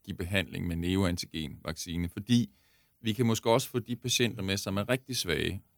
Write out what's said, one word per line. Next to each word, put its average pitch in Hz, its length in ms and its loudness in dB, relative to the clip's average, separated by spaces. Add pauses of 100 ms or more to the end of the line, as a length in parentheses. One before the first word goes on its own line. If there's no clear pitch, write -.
give 98 120 -8
behandling 90 500 -2
med 85 80 -2
neoantigenvaccine. 85 1300 -2
Fordi 117 400 2 (520)
vi 110 120 -2
kan 120 120 0
måske 113 240 2
også 117 200 4
få 127 100 -2
de 120 160 -6
patienter 120 480 0
med, 98 140 0
som 98 200 -2
er 104 120 -4
rigtig 127 280 -2
svage, 82 460 0 (140)